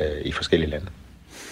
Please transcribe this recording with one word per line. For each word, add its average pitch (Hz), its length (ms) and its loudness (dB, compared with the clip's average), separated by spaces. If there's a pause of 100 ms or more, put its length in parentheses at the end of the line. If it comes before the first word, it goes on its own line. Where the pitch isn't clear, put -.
øh, 76 240 0
i 71 80 -2
forskellige 80 380 4
lande. 76 160 -2 (640)